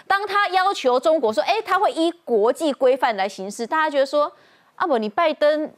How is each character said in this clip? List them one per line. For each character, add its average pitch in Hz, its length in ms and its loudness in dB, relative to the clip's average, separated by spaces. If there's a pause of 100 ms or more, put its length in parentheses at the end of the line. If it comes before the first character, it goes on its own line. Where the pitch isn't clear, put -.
当 392 180 -2
他 403 240 0
要 370 240 2
求 247 260 0
中 320 200 2
国 226 140 0
说， 294 100 0
哎， 370 120 0 (100)
他 370 120 0
会 381 140 2
依 320 200 0 (120)
国 233 300 2
际 311 180 -2
规 254 240 2
范 262 220 -2
来 190 100 -2
行 196 240 -10
事， 226 160 -8
大 311 160 0
家 311 60 0
觉 285 100 0
得 269 60 2
说， 294 260 0 (440)
啊 381 120 -4
不， 277 100 0
你 214 120 -2
拜 311 240 0
登 302 440 0